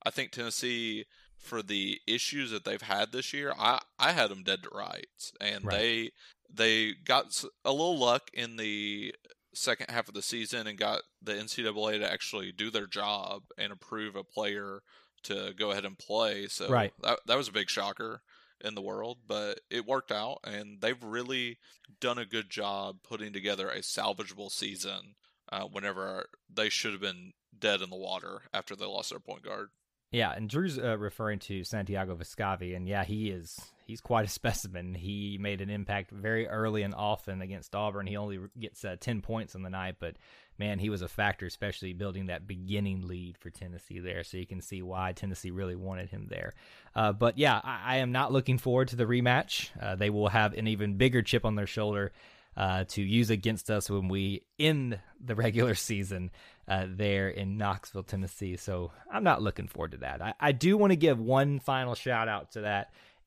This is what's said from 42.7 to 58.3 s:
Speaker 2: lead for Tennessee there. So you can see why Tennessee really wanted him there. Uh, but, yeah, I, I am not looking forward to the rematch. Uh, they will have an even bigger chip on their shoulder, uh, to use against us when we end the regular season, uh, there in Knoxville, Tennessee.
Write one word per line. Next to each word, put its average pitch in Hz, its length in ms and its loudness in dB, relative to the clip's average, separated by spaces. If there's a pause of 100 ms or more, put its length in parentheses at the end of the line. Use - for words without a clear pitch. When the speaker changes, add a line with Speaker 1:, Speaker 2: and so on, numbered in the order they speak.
Speaker 2:
lead 90 300 -8
for 87 120 -14
Tennessee 90 480 -12
there. 90 240 -6
So - 140 -10
you 90 100 -6
can 95 140 -8
see 92 220 -8
why 92 300 -2
Tennessee 92 380 -6
really 92 240 -4
wanted 92 360 -6
him 101 200 -8
there. 85 240 -6 (400)
Uh, 107 180 4
but, 117 260 4
yeah, 131 260 6
I, 120 200 -4
I 127 120 2
am 127 160 2
not 131 180 2
looking 131 280 4
forward 127 300 4
to 123 80 -4
the 120 100 4
rematch. 123 640 4 (120)
Uh, 101 140 -2
they 104 140 4
will 104 180 4
have 107 260 6
an 110 140 0
even 104 300 0
bigger 123 240 8
chip 117 220 4
on 107 120 2
their 101 100 0
shoulder, 104 460 0 (440)
uh, 95 320 2
to - 140 -2
use 110 280 6
against 110 400 2
us 104 180 2
when 98 200 2
we 98 340 0 (160)
end 139 400 4 (260)
the 120 120 -2
regular 113 400 6
season, 95 540 -2 (360)
uh, 95 220 2
there 98 420 2
in 98 260 -2
Knoxville, 101 460 -2
Tennessee. 95 540 -4